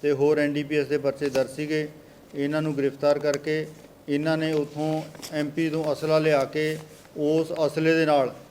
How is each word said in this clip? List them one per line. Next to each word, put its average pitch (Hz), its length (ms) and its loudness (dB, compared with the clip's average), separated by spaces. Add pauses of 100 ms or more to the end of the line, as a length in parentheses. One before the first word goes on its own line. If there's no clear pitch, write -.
ਤੇ 147 100 2
ਹੋਰ 143 260 4
ਐਨ 147 160 2
ਡੀ 147 100 -2
ਪੀ 151 140 -2
ਐਸ 139 100 0
ਦੇ 147 100 0
ਪਰਚੇ 139 320 -2
ਦਰਜ 131 200 0
ਸੀਗੇ। 151 380 -4 (480)
ਇਹਨਾਂ 147 260 0
ਨੂੰ 151 160 -2
ਗ੍ਰਿਫਤਾਰ 143 420 2
ਕਰਕੇ 151 480 -2 (420)
ਇਹਨਾਂ 156 280 0
ਨੇ 160 160 -2
ਉੱਥੋਂ 151 480 -2 (300)
ਐਮ 151 180 -2
ਪੀ 160 200 -2
ਤੋਂ 151 240 -2
ਅਸਲਾ 156 260 2
ਲਿਆ 151 260 4
ਕੇ 156 320 -4 (400)
ਉਸ 156 360 2 (140)
ਅਸਲੇ 160 260 2
ਦੇ 160 120 4
ਨਾਲ 139 300 2 (160)